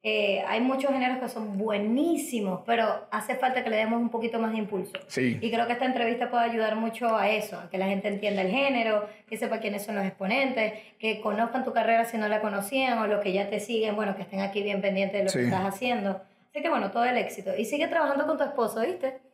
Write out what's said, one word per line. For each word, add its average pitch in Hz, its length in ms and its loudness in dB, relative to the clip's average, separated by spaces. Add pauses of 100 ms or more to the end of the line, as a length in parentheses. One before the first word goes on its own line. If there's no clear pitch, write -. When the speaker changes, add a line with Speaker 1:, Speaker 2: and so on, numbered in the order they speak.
Speaker 1:
Eh, 208 420 0
hay 220 140 0
muchos 269 320 2
géneros 254 260 0
que 254 100 -4
son 208 300 -6
buenísimos, 214 1040 0
pero 226 460 0
hace 208 240 -2
falta 254 300 0
que 226 60 -2
le 220 80 2
demos 226 220 2
un 233 100 0
poquito 226 280 -2
más 220 140 0
de 220 60 -2
impulso. 196 340 -4 (160)
Speaker 2:
Sí. 123 320 0
Speaker 1:
Y 220 100 -2
creo 233 160 2
que 240 60 -2
esta 247 140 0
entrevista 240 440 0
puede 233 140 4
ayudar 220 320 0
mucho 226 400 0
a 202 140 4
eso, 208 280 -2
a 180 100 -12
que 190 100 -6
la 190 100 2
gente 196 180 0
entienda 202 360 0
el 185 80 2
género, 226 580 2 (180)
que 220 100 -8
sepa 214 220 -2
quiénes 202 260 -4
son 214 120 -4
los 196 80 0
exponentes, 220 680 0 (260)
que 220 200 -2
conozcan 226 440 0
tu 226 80 -2
carrera 226 320 4
si 226 120 -6
no 214 120 0
la 214 120 2
conocían, 226 580 0
o 214 100 0
los 208 140 2
que 196 100 0
ya 196 180 0
te 214 80 -2
siguen, 220 380 -2
bueno, 202 180 -2
que 196 80 -8
estén 190 180 -6
aquí 196 220 -2
bien 202 180 0
pendientes 196 380 0
de 196 60 2
lo 190 80 2
que - 80 2
Speaker 2:
Sí. 123 60 4
Speaker 1:
estás 185 200 2
haciendo. 196 560 -2 (280)
Así 294 120 -6
que, 339 80 0
bueno, 214 220 0
todo 233 120 2
el 247 140 2
éxito. 196 380 -4
Y 226 80 0
sigue 294 240 0
trabajando 294 380 2
con 311 120 0
tu 294 60 2
esposo, 226 380 0
¿viste? 247 360 -2 (160)